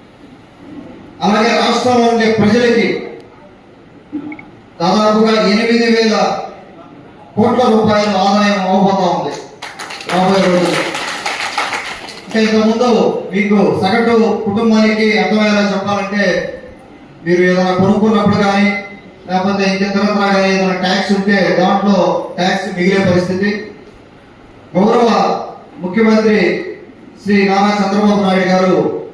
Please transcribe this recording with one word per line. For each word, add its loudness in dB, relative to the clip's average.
అలాగే 2
రాష్ట్రంలో 2
ఉండే 2
ప్రజలకి 2
దాదాపుగా 2
ఎనిమిది 2
వేల 2
కోట్ల 2
రూపాయల 2
ఆదాయం 0
అవబోతా 2
ఉంది -2
రాబోయే 2
రోజుల్లో. 0
అంటే, -2
ఇంతకుముందు 0
మీకు 2
సగటు 2
కుటుంబానికి 2
అర్థమయ్యేలా 0
చెప్పాలంటే, -2
మీరు 2
ఏదైనా 2
కొనుక్కున్నప్పుడు 2
కానీ, 0
లేకపోతే 0
ఇంకెతరత్రా 0
కానీ 2
ఏదైనా 0
ట్యాక్స్ -2
ఉంటే, 0
దాంట్లో 0
ట్యాక్స్ -4
మిగిలే 2
పరిస్థితి. -2
గౌరవ 2
ముఖ్యమంత్రి 2
శ్రీ 2
నారా 0
చంద్రబాబు 2
నాయుడు 0
గారు 0